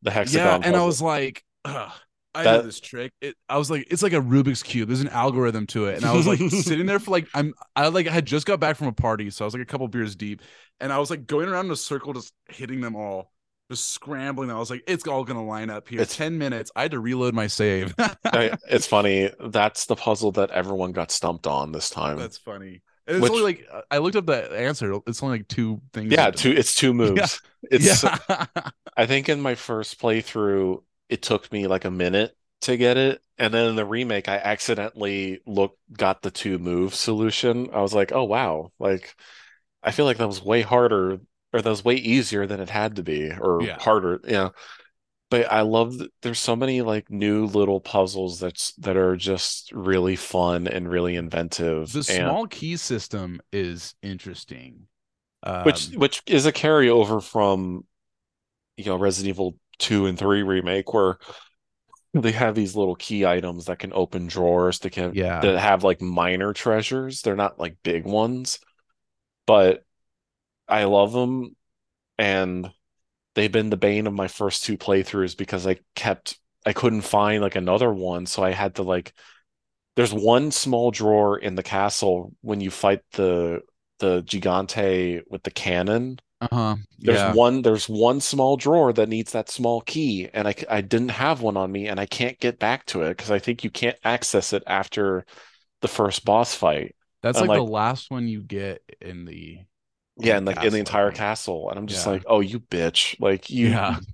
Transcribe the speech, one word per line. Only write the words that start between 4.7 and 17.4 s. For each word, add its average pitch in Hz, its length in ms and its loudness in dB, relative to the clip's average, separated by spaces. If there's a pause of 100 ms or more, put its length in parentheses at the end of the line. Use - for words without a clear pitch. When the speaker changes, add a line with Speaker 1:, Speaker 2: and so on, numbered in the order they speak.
Speaker 2:
There's 131 120 0
an 143 80 -2
algorithm 120 580 0
to 107 200 -2
it." 98 80 -4
And 107 100 -4
I 117 80 2
was, 160 140 6
like, 202 120 2
Speaker 1:
<laughs> 180 120 2
Speaker 2:
sitting 175 340 0
there 202 140 2
for, 202 120 -6
like, 175 220 0
I'm, 147 200 -2 (220)
I, 143 120 2
like, 170 180 2
had 160 220 0
just 143 180 0
got 196 140 0
back 156 160 2
from 147 120 -4
a 123 60 -2
party, 107 380 -2
so - 120 -8
I 110 40 -4
was, 107 80 -6
like, 127 80 -8
a - 20 -10
couple 131 220 -6
beers 110 280 -4
deep, 104 260 -10 (380)
and 135 140 -6
I 139 60 0
was, 143 100 -2
like, 147 160 -8
going 151 240 -2
around 185 180 -4
in 175 40 -4
a 151 40 -4
circle, 139 380 -8
just 123 200 -14 (160)
hitting 131 320 -10
them 117 140 -8
all, 98 360 -10 (400)
just - 180 -6
scrambling. 135 640 -8
I 113 80 -6
was 117 100 -6
like, 127 160 -10
"It's 175 220 -4
all 135 160 -2
gonna 117 220 -8
line 110 260 -8
up 107 160 -12
here." 117 140 -4
Speaker 1:
It's - 140 -4
Speaker 2:
Ten 160 220 -4
minutes. 127 380 -6
I 127 80 -2
had 151 80 -2
to 135 80 -6
reload 123 340 -2
my 110 140 0